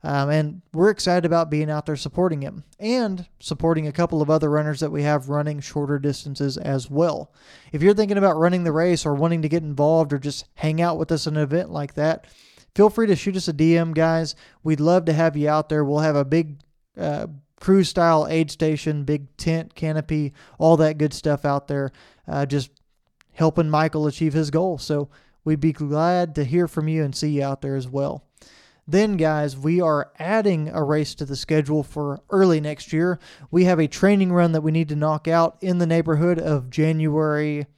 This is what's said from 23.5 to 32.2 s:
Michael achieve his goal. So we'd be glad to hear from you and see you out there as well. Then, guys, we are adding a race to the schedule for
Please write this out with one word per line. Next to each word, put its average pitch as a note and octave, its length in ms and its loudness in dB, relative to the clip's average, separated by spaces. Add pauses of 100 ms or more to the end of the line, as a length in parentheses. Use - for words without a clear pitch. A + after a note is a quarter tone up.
Michael D3+ 360 0
achieve D3+ 280 -2
his D3+ 180 -2
goal. E3 280 -2
So C#3+ 280 -4 (380)
we'd D#3 160 0
be D#3 100 2
glad D#3+ 640 -2
to D3+ 80 -2
hear E3 240 0
from D#3 220 -4
you D#3+ 160 0
and C3+ 100 -6
see D3+ 140 -4
you C#3+ 140 0
out C3+ 180 -4
there C#3 160 -6
as B2+ 100 -6
well. C#3 380 -6 (600)
Then, G3+ 300 2
guys, D3+ 400 0
we D#3+ 240 0
are D3+ 400 0
adding F3+ 480 0
a D#3 160 -4
race D3+ 320 -2
to - 80 -8
the C#3 140 -8
schedule D3+ 460 0
for C#3+ 360 -6 (100)